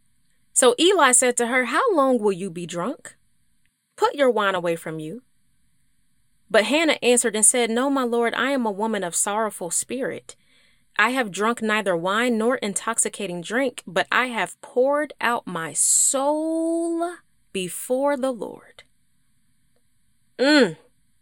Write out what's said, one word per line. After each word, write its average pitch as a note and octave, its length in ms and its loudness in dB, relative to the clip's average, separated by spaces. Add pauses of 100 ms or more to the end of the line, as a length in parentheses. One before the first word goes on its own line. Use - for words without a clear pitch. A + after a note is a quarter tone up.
(540)
So B3 260 4
Eli D#4+ 320 6
said B3 260 4
to A#3+ 100 0
her, B3+ 180 0
'How F4 280 0
long C4+ 240 4
will G#3 140 0
you F#3+ 180 -4
be F3 160 -10
drunk? F3 520 -8 (800)
Put - 180 0
your C4+ 160 4
wine G3+ 240 2
away F3 200 0
from D#3+ 240 -10
you.' D#3 240 -12 (1300)
But G3+ 160 4
Hannah D4+ 380 2
answered A#3+ 320 2
and G#3+ 100 2
said, A#3+ 240 4
'No, B3 200 0
my C4+ 140 0
lord, A#3 300 0
I B3+ 180 0
am B3+ 140 0
a G#3+ 60 -2
woman G#3 320 -2
of E3+ 120 -6
sorrowful G3+ 540 -4
spirit. - 680 -8 (600)
I A3 160 2
have B3+ 180 -2
drunk G#3+ 320 -2
neither G#3+ 340 0
wine G#3+ 440 0
nor A#3+ 160 0
intoxicating G3+ 840 -4
drink, A#3+ 440 -4
but F#3+ 260 -4
I B3 160 2
have G#3+ 340 -6
poured C#4+ 600 0
out - 240 0
my E3 280 -8
soul E4 1400 0 (360)
before B3+ 640 -2
the C4 140 -2
Lord.'" - 520 -12 (1600)
Mm. B3+ 380 6 (440)